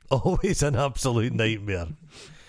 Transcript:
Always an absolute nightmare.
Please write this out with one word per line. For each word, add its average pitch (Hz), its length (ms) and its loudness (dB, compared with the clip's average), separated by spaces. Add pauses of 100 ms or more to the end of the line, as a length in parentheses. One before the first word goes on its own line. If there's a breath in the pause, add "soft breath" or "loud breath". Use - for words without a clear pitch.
Always 170 540 2
an 143 140 2
absolute 123 560 0
nightmare. 104 540 -2 (600 loud breath)